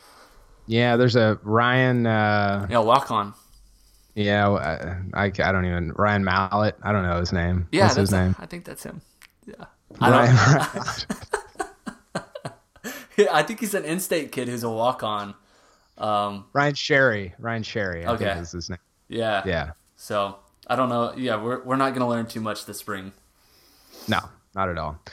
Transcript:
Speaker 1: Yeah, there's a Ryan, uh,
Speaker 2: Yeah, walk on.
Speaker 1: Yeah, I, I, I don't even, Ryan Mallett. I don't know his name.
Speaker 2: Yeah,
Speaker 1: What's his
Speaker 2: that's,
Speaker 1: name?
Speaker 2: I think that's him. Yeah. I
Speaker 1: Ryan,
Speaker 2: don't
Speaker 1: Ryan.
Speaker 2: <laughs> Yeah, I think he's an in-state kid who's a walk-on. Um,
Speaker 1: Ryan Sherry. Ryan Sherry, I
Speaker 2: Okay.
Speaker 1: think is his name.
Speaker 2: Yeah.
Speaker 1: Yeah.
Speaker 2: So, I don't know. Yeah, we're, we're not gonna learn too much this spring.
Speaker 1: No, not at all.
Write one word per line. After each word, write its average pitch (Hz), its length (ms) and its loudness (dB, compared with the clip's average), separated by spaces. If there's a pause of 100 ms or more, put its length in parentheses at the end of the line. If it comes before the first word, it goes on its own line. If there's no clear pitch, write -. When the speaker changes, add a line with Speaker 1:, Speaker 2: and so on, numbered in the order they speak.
(680)
Speaker 1:
Yeah, 120 300 4
there's 120 180 4
a 110 280 4
Ryan, 120 640 2
uh, 104 640 2
Speaker 2:
Yeah, 117 100 2
walk 117 320 4
on. 104 220 -2 (840)
Speaker 1:
Yeah, 104 340 2
I, 90 760 -2
I, - 0 -
I 92 260 0
don't 92 140 0
even, 87 260 -2
Ryan 104 320 2
Mallett. 98 580 0
I 101 100 -4
don't 101 120 2
know 87 160 0
his 87 140 -2
name. 87 380 0
Speaker 2:
Yeah, 190 140 4
Speaker 1:
What's 165 120 4
his 101 140 2
Speaker 2:
that's, 92 120 2
Speaker 1:
name? 92 160 2
Speaker 2:
I - 80 -14
think 175 180 -14
that's - 180 -14
him. - 180 -14 (440)
Yeah. - 200 -18 (340)
I 123 100 4
Speaker 1:
Ryan, 123 260 8
Speaker 2:
don't 139 400 6
Speaker 1:
Ryan. - 1500 -10
Speaker 2:
<laughs> - 0 - (920)
Yeah, 208 140 6
I 156 120 4
think 214 180 -6
he's 202 120 -4
an 180 120 -2
in-state 160 480 -4
kid 127 160 -6
who's 120 140 -6
a 117 60 -4
walk-on. 110 680 -2 (600)
Um, 104 540 -2
Speaker 1:
Ryan 143 240 0
Sherry. 120 640 0
Ryan 113 240 -6
Sherry, 90 420 -6
I 113 60 -2
Speaker 2:
Okay. 113 140 -2
Speaker 1:
think 95 160 -2
is 85 100 -12
his 87 180 -10
name. 90 100 -10 (280)
Speaker 2:
Yeah. 110 380 -2
Speaker 1:
Yeah. 78 260 -2 (240)
Speaker 2:
So, 101 400 -6 (320)
I 123 80 -2
don't 123 140 0
know. 120 260 -2
Yeah, 120 260 -4
we're, 123 220 -6
we're 127 140 -2
not 135 160 0
gonna 123 160 0
learn 117 160 -2
too 113 160 -10
much 107 240 -6
this 104 120 -14
spring. 98 360 -10 (960)
Speaker 1:
No, 92 100 2 (340)
not 95 140 -2
at 87 100 -4
all. 78 220 -8 (140)